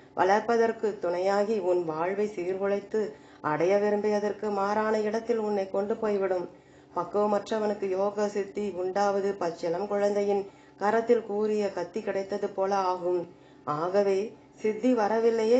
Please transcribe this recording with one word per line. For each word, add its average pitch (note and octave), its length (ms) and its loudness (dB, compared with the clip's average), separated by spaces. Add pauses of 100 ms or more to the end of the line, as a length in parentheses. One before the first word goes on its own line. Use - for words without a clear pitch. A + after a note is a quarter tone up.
(160)
வளர்ப்பதற்கு A3 800 2
துணையாகி G3 600 0
உன் F3+ 260 2
வாழ்வை F3 420 -2
சீர்குலைத்து G3 760 -2 (400)
அடைய D3+ 380 2
விரும்பியதற்கு G#3 720 0
மாறான G#3+ 500 0
இடத்தில் A3+ 380 -2
உன்னை G#3 320 -2
கொண்டு G3+ 260 -2
போய்விடும். F#3+ 500 0 (480)
பக்குவமற்றவனுக்கு G#3 920 0
யோக G3+ 400 0
சித்தி G3+ 420 -4
உண்டாவது G3 640 0
பச்சிளம் F3 520 -4
குழந்தையின் G3+ 560 0 (380)
கரத்தில் A3+ 460 2
கூரிய G#3+ 460 0
கத்தி F3 300 -6
கிடைத்தது G3 460 -4
போல G3 260 -2 (100)
ஆகும். F3+ 360 0 (440)
ஆகவே F#3 540 2 (360)
சித்தி A3 400 0
வரவில்லையே A3+ 640 4